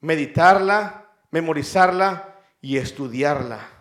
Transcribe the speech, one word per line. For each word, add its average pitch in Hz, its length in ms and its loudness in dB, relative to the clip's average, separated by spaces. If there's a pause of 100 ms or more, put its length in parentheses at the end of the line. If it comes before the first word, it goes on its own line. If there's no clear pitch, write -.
meditarla, 185 1080 2 (220)
memorizarla 180 1080 0 (200)
y 135 160 -4
estudiarla 127 920 -4 (120)